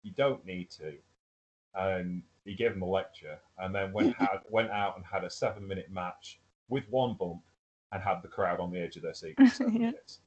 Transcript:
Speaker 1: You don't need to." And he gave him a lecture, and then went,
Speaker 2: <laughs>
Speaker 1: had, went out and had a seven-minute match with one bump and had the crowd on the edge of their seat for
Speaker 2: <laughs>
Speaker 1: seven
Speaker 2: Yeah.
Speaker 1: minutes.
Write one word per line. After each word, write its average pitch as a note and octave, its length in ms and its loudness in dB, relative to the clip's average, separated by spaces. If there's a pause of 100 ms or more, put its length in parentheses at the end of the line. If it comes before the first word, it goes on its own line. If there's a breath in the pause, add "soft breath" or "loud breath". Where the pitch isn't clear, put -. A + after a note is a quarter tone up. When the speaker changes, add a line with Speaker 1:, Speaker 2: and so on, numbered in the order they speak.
Speaker 1:
You G2+ 100 -12
don't C3+ 340 2
need F2+ 260 -6
to." D#2 240 -10 (760)
And F#2 480 0 (220)
he G2+ 100 -8
gave A2+ 180 2
him G2 100 -4
a F2+ 60 -2
lecture, F#2+ 500 -2 (200)
and F#2+ 160 -4
then G2 180 0
went, G#2+ 220 4
Speaker 2:
<laughs> - 40 -10
Speaker 1:
had, F#2+ 220 2 (100)
went A2 200 2
out G2+ 260 0
and F#2 80 -12
had F#2 200 -4
a F2+ 60 -6
seven-minute G2 600 -4
match - 480 -8 (300)
with B2+ 220 -2
one B2 240 2
bump F2 280 -6 (500)
and F#2+ 100 -4
had F#2 200 0
the G2 60 -14
crowd F2+ 320 0
on F2+ 100 -2
the F2+ 100 -4
edge E2 160 -6
of D#2+ 60 -12
their E2 120 -6
seat D#2+ 220 -10
for C4+ 100 12
Speaker 2:
<laughs> A#3+ 40 10
Speaker 1:
seven A#3 300 0
Speaker 2:
Yeah. A#3 120 2
Speaker 1:
minutes. - 340 -16